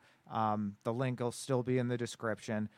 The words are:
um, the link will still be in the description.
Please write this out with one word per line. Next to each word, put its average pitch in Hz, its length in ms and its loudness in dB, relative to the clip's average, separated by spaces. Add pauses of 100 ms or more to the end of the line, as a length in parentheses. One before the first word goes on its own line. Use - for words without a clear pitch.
(320)
um, 107 520 2
the 117 100 0
link 123 260 0
will 120 120 0
still 127 320 0
be 127 160 2
in 123 80 2
the 123 100 0
description. 110 800 -2